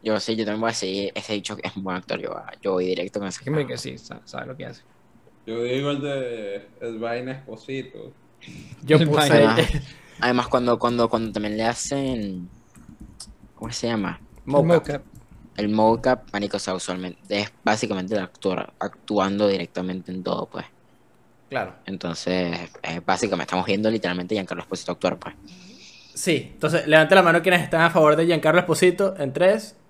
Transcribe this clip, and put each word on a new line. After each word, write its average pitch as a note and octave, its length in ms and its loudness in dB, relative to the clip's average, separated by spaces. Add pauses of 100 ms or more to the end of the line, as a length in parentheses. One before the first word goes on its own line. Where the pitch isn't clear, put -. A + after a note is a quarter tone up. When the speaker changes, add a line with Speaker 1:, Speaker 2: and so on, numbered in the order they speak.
Speaker 1:
Yo G#2+ 160 0
sí, A2+ 160 -2
yo A2 100 -2
también G#2+ 160 -4
voy A2+ 100 0
a - 20 -4
seguir, G2 400 -4
ese G#2+ 200 -6
dicho G#2 280 -6
es - 140 -8
un F#2+ 80 -8
buen F#2 140 -6
actor, - 220 -8
yo, - 140 -8 (280)
yo G2 120 -2
voy F#2 120 0
directo F#2 340 -4
con G2+ 80 -6
ese F#2 120 -10
Speaker 2:
Déjeme D3 180 -4
Speaker 1:
carajo. C3+ 120 -4
Speaker 2:
que B2 80 -8
sí, - 220 -12
sa-, - 260 -18
sabe - 220 -12
lo C3 100 -14
que - 80 -12
hace. - 160 -16 (640)
Speaker 3:
Yo A#2 180 -6
digo C3+ 280 -2
el C#3 100 -4
de, A#2+ 680 -6 (140)
el A#2 180 -8
Vaina B2 340 -6
Esposito. C3 800 -12 (720)
Speaker 4:
Yo D3+ 140 6
Speaker 2:
El D#3+ 120 6
Speaker 4:
puse D3 200 4
Speaker 2:
Vaina. C#3+ 240 8
Speaker 1:
Además, - 180 4 (480)
además, B2 280 2
cuando, A#2+ 320 2
cuando, A#2+ 300 2
cuando A2+ 220 0
también G#2 260 -4
le A2 80 -2
hacen, A#2 840 -4 (1040)
¿cómo A2+ 160 -10
se - 160 -6
llama? G2+ 320 -2 (260)
Speaker 4:
Mocap. C#3+ 200 4
Speaker 2:
El - 20 0
mocap. D#3 340 2 (560)
Speaker 1:
El G#2 120 -2
mocap, A2+ 640 2
marico, G2+ 240 -4
o - 20 -2
sea, F#2+ 140 -4
usualmente F#2 680 -6
es G#2 120 -4 (120)
básicamente G#2+ 520 -2
el G2 60 0
actor - 580 -4
actuando G2+ 680 0
directamente F#2 640 -4
en F#2 120 -8
todo, - 240 -4
pues. - 180 -12 (840)
Speaker 4:
Claro. A#2+ 260 -6 (100)
Speaker 1:
Entonces, F2+ 720 -4 (240)
eh, E2+ 240 -8
básicamente F#2+ 380 -2
estamos F#2 220 -4
viendo G#2+ 260 0
literalmente F2+ 420 -4
a G#2+ 40 -2
Giancarlo - 260 -8
Esposito - 300 -8
actuar, F2+ 260 -2
pues. - 160 -14 (800)
Speaker 4:
Sí, - 400 -2
entonces D3+ 340 -2
levante D#3 280 8
la F#3+ 80 10
mano E3+ 180 6
quienes F3 200 4
están E3 200 0
a E3+ 80 6
favor D#3 260 6
de E3 100 2
Giancarlo D#3+ 360 4
Esposito F3+ 560 2
en C3+ 160 -4
tres, G3 420 2 (140)